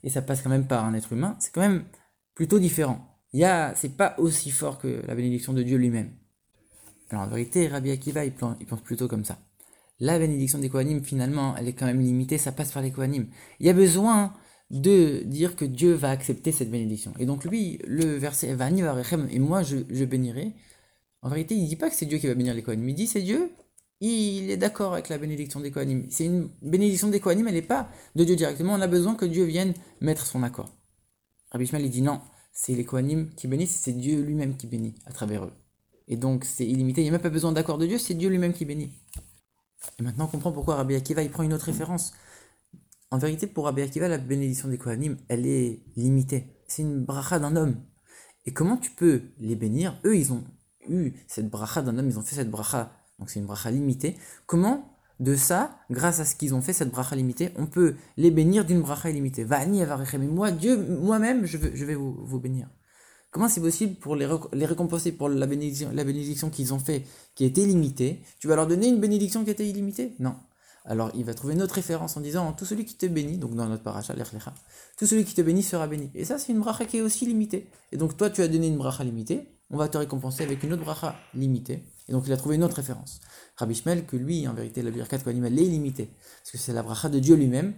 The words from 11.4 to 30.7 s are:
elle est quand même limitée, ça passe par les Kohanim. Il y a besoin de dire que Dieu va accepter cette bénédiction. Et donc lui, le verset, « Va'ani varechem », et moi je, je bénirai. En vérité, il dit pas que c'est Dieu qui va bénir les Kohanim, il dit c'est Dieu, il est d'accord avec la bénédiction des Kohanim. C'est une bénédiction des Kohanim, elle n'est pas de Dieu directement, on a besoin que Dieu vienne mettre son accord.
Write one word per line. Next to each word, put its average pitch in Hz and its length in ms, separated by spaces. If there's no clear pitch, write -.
elle 120 100
est 123 60
quand 135 100
même 127 160
limitée, 127 380
ça 135 140
passe 139 200
par 143 80
les 131 100
Kohanim. 131 360
Il 143 80
y - 20
a 180 60
besoin 196 580
de 147 540
dire 156 300
que 151 120
Dieu 135 260
va 143 160
accepter 135 440
cette 117 180
bénédiction. 110 480
Et 123 80
donc 139 180
lui, 185 420
le 151 300
verset, « 139 380
Va'ani 139 260
varechem », 143 500
et - 80
moi 165 240
je, 139 140
je 131 160
bénirai. 127 480
En 127 80
vérité, 156 260
il 180 140
dit 160 80
pas 320 140
que - 60
c'est 160 100
Dieu 147 100
qui 143 120
va 123 60
bénir 123 200
les 113 80
Kohanim, 113 260
il 135 60
dit 202 120
c'est 214 140
Dieu, 269 300
il 202 500
est 202 60
d'accord 196 380
avec 170 160
la 151 80
bénédiction 147 420
des 143 100
Kohanim. 135 380
C'est - 160
une 175 240
bénédiction 190 460
des 202 120
Kohanim, 202 260
elle 202 80
n'est 165 60
pas 247 300
de 170 100
Dieu 175 120
directement, 156 360
on 196 80
a 190 60
besoin 180 280
que 214 120
Dieu 175 180
vienne 175 300
mettre 156 240
son 127 180
accord. - 320